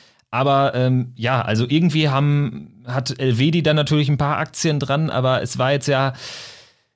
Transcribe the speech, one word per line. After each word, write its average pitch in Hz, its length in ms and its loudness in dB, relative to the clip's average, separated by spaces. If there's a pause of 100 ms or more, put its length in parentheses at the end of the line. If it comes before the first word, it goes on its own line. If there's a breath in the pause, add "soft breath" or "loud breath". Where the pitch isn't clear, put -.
(320 loud breath)
Aber, 139 440 2
ähm, 127 420 0
ja, 120 240 0
also 110 260 0
irgendwie 156 400 2
haben, 143 800 -2
hat 123 320 -6
Elvedi 139 440 2
dann 151 120 2
natürlich 151 320 2
ein 143 100 2
paar 143 200 -2
Aktien 156 420 -2
dran, 143 300 -2
aber 131 320 0
es - 160 -6
war 131 160 0
jetzt 143 140 -2
ja 135 260 0 (840 loud breath)